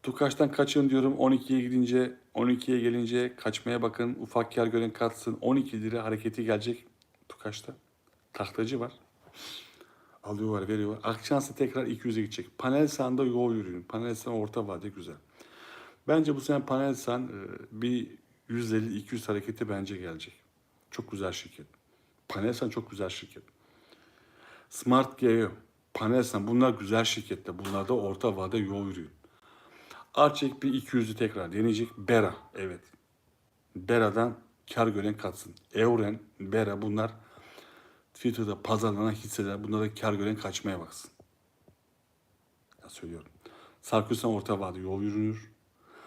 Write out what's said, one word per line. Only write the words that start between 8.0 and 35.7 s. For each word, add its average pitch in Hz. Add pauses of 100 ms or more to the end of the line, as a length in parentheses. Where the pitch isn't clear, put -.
Tahtacı 113
var. 120 (1300)
Alıyorlar, 104
veriyorlar. 107
Akçansa 139
tekrar 127
iki 123
yüze 110
gidecek. 110
Panelsan'da 135
yol 120
yürüyün. 90
Panelsan 117
orta 104
vade 95
güzel. 85 (920)
Bence 151
bu 135
sene 139
Panelsan, 127
e, - (540)
bir 123 (380)
yüz 117
elli, 110
iki 107
yüz 110
hareketi 107
bence 98
gelecek. 82 (560)
Çok -
güzel 95
şirket. - (600)
Panelsan 120
çok 110
güzel 98
şirket. - (1300)
Smart 131
G 123
E, 113 (460)
Panelsan 113
bunlar 123
güzel 107
şirketler. 95
Bunlarda 98
orta 101
vade 95
yol 98
yürüyün. 87 (1040)
Arçelik 143
bir 135
iki 131
yüzü 110
tekrar 104
deneyecek. 113 (100)
Bera, 104 (200)
evet. 92 (960)
Bera'dan 110 (360)
kar 113
gören 104
katsın. 92 (180)